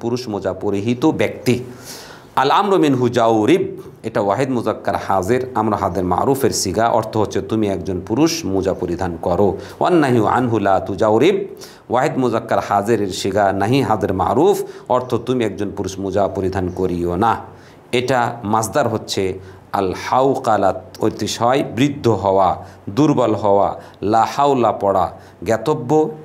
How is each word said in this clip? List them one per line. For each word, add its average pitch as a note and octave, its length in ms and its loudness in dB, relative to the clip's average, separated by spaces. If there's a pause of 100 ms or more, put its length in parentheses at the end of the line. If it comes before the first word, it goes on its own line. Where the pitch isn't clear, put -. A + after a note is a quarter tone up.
পুরুষ A#2 280 -4
মোজা F#2+ 240 -4
পরিহিত G#2 540 -2
ব্যক্তি। A#2+ 580 0 (760)
আল C#3 180 2
আমরু G3 260 2
মিনহু B2+ 200 2 (140)
জাউরিব, A2+ 440 4 (460)
এটা A#2 180 -2
ওয়াহিদ B2 300 0
মুজাক্কার G#2 400 -2 (100)
হাজির, G2 340 2 (180)
আমর A2 240 2
হাজির F#2 300 -2
মারুফের A2+ 400 2 (100)
সিগা, G2+ 240 0 (120)
অর্থ G#2+ 140 -2 (100)
হচ্ছে G2 180 -2 (100)
তুমি A2 160 0 (100)
একজন F2+ 220 -6 (100)
পুরুষ, D3 240 2 (200)
মোজা F#2+ 200 0 (100)
পরিধান F2 300 -4 (140)
করো। F#2 220 2 (320)
ওয়ান E3+ 140 2 (100)
নাহিউ B2 200 2 (120)
আনহু A#2+ 200 0 (100)
লা G2 80 4 (140)
তুজাউরিব, A2 480 2 (540)
ওয়াহিদ C#3 320 0
মুজাক্কার A2+ 460 0
হাজিরের G2+ 520 0
সিগা G2+ 240 0 (160)
নাহি A#2 180 2 (100)
হাজির G2+ 240 0 (100)
মারুফ, C#3 340 4 (400)
অর্থ B2 140 -2 (160)
তুমি B2+ 240 0
একজন F#2+ 260 -6
পুরুষ, F#2 180 -6 (100)
মোজা G2 180 0 (140)
পরিধান F#2 300 -2 (120)
করিও F2 340 -2 (120)
না। A#2 80 2 (600)
এটা B2 280 0 (240)
মাসদার A2+ 440 0
হচ্ছে G#2+ 340 -4 (500)
আল G2 180 0 (160)
হাউকালাত, A2+ 720 2 (280)
অতিশয় A#2 540 0 (160)
বৃদ্ধ C#3+ 300 0 (160)
হওয়া, F#2+ 260 4 (480)
দুর্বল B2+ 380 4
হওয়া, G2 340 2 (340)
লা A2 200 2 (120)
হাওলা C3 380 2 (100)
পড়া G2 240 2 (380)
জ্ঞাতব্য। A#2+ 460 -2 (340)